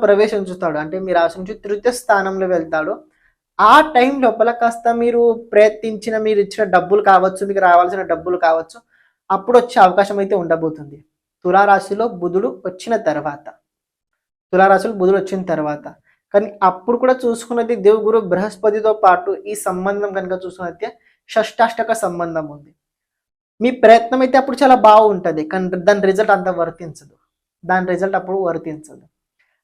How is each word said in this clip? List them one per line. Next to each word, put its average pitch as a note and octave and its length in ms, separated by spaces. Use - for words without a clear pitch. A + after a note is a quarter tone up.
ప్రవేశించుతాడో G3 800
అంటే D#3+ 220
మీ F#3 120
రాశి E3+ 220
నుంచి G3 240
తృతీయ G#3 340
స్థానంలో F#3+ 560
వెళ్తాడో D#3+ 400
ఆ - 20
టైం B3+ 180
లోపల A3+ 240
కాస్త A#3 240
మీరు A#3 200
ప్రయత్నించిన, G#3+ 640
మీరు G#3+ 180
ఇచ్చిన G3+ 200
డబ్బులు F3+ 340
కావచ్చు, F#3+ 400
మీకు G3 160
రావాల్సిన F3+ 460
డబ్బులు E3+ 340
కావచ్చు, E3 320
అప్పుడు A#3+ 260
వచ్చే A#3+ 240
అవకాశం G3 380
అయితే G3 200
ఉండబోతుంది. D#3 540
తులా F#3 280
రాశిలో G3+ 360
బుధుడు F#3 280
వచ్చిన A3+ 280
తర్వాత, D3 360
తులా F#3 200
రాశిలో G3 300
బుధుడు F#3+ 200
వచ్చిన F#3+ 200
తర్వాత. D3+ 340
కానీ G3+ 140
అప్పుడు A#3+ 340
కూడా B3+ 120
చూసుకున్నది A#3 500
దేవగురు A3 340
బృహస్పతితో G#3 640
పాటు F#3 280
ఈ G#3 40
సంబంధం G3+ 520
కనుక F#3 140
చూసుకున్నట్లయితే F3+ 440
షష్టాష్టక A3+ 640
సంబంధం E3 500
ఉంది. C#3+ 160
మీ B3 60
ప్రయత్నం A#3 420
అయితే C4 160
అప్పుడు C4+ 200
చాలా C4 140
బాగుంటది, F#3 600
కానీ F#3 360
దాని G3+ 220
రిజల్ట్ G3 260
అంత F#3 140
వర్తించదు, E3 540
దాని F#3 240
రిజల్ట్ F#3+ 260
అప్పుడు F#3 180
వర్తించదు. D#3 560